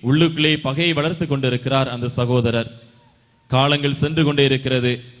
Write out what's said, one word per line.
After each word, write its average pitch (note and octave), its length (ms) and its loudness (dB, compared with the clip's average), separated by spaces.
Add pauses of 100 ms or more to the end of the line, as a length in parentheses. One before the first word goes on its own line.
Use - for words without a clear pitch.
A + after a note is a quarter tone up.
உள்ளுக்குள்ளே D#3 500 2 (140)
பகையை E3 260 0
வளர்த்து D#3 340 -2
கொண்டிருக்கிறார் C3 680 -2
அந்த A#2+ 140 -4
சகோதரர். A#2 640 0 (760)
காலங்கள் C#3+ 540 0
சென்று D#3+ 200 0
கொண்டே C#3+ 200 2
இருக்கிறது. B2+ 500 0 (280)